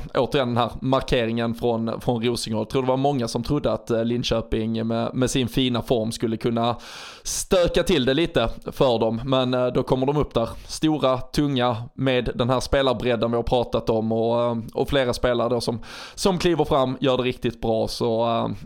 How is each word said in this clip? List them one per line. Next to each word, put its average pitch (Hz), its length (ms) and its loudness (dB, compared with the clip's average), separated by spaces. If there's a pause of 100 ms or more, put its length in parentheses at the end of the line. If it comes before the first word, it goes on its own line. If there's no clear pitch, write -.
(140)
återigen 127 340 2
den 120 80 -2
här 117 140 0 (100)
markeringen 120 760 0
från, 113 460 -2
från 117 240 0
Rosengård. 117 360 -2
Jag 104 100 -4
tror 135 120 0
det 127 60 -2
var 127 80 2
många 135 320 0
som 120 140 -4
trodde 131 300 0
att, - 180 -4
eh, 113 140 2
Linköping 113 840 -2
med, 117 280 -2
med 127 160 0
sin 123 180 0
fina 123 340 0
form 113 300 0
skulle 113 240 -2
kunna 117 400 0 (460)
stöka 180 600 2
till 165 220 2
det 131 100 2
lite 131 340 2 (240)
för 123 260 2
dem. 113 260 0
Men, 131 300 0
eh, 127 120 0
då 123 160 0
kommer 131 240 0
de 143 100 0
upp 143 180 0
där. 113 140 0 (180)
Stora, 135 520 2
tunga, 123 580 0 (180)
med 127 400 2
den 123 160 0
här 127 100 2
spelarbredden 120 680 2
vi 120 60 0
har 120 60 2
pratat 117 480 0
om 110 220 0
och, 113 300 2
eh, 120 140 0 (180)
och 131 140 0
flera 131 240 2
spelare 120 360 0
då 120 120 0
som, 113 200 -4 (340)
som 190 240 0
kliver 156 260 2
fram, 131 360 2
gör 131 160 2
det 127 60 2
riktigt 120 380 -2
bra. 110 280 0
Så, 113 380 0
eh, 117 220 0 (180)